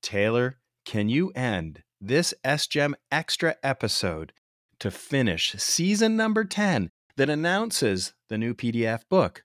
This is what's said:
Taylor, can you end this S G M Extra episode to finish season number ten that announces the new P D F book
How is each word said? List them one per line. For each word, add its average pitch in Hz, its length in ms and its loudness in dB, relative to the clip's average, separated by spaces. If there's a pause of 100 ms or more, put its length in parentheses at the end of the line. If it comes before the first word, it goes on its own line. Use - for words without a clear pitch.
Taylor, 113 560 0 (260)
can 104 220 0
you 165 260 2
end 95 500 -4 (160)
this 135 340 0 (100)
S 143 240 0
G 147 140 0
M 143 140 0 (140)
Extra 160 540 0
episode 98 680 -2 (460)
to 98 120 -4
finish 107 680 0
season 208 600 2
number 220 260 2
ten 185 480 0 (240)
that 135 140 2
announces 156 840 0 (140)
the 107 100 -4
new 113 160 -2
P 117 180 -2
D 113 140 0
F 113 220 -4
book 180 380 2